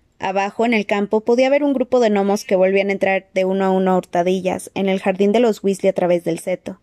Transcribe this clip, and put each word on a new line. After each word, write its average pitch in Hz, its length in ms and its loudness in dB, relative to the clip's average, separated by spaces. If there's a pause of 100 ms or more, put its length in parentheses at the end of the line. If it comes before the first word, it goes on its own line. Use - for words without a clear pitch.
(180)
Abajo, 196 480 -4
en 240 80 0
el 208 120 0
campo, 208 400 -2
podía 254 240 2
ver 285 160 2
un 285 80 0
grupo 247 260 0
de 226 100 2
gnomos 202 360 0
que 202 100 0
volvían 190 320 2
a 202 60 -2
entrar 190 400 -2
de 190 100 0
uno 190 220 0
a 190 60 2
uno 185 200 2
a 185 60 2
hurtadillas 180 760 -2
en 196 140 -2
el 190 140 -2
jardín 202 320 0
de 233 80 2
los 226 200 0
Weasley 190 280 0
a 185 40 2
través 175 300 0
del 165 160 -4
seto. 185 440 -8